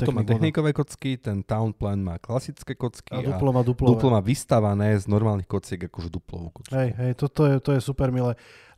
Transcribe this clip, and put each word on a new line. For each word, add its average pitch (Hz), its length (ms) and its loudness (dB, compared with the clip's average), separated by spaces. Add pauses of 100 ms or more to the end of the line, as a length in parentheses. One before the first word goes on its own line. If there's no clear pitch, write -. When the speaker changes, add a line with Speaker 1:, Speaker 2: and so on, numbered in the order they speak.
Speaker 1:
má - 40 2
Speaker 2:
technik 131 80 -2
model. 107 160 0
Speaker 1:
technikové 151 400 2
kocky, - 440 -4
ten 104 240 -6
Town 110 300 -2
Plan 101 280 -4
má 90 180 -4
klasické 131 560 -8
kocky - 380 -8
Speaker 2:
A 127 80 -6
Speaker 1:
a 127 60 -6
Speaker 2:
duplo 135 260 0
má 127 100 4
duplové. 123 300 4
Speaker 1:
duplo 123 180 4
má 113 100 4
vystavané 107 760 2
z 98 100 -2
normálnych 104 400 2
kociek 95 360 -6
akože 85 280 -10
duplovú 85 420 -12
kocku. - 200 -16
Speaker 2:
Hej, 131 220 0
hej, 123 200 -2
toto 147 320 0
je, 139 120 4
to 143 140 -2
je 139 80 2
super 135 300 -2
milé. 123 300 -2 (380)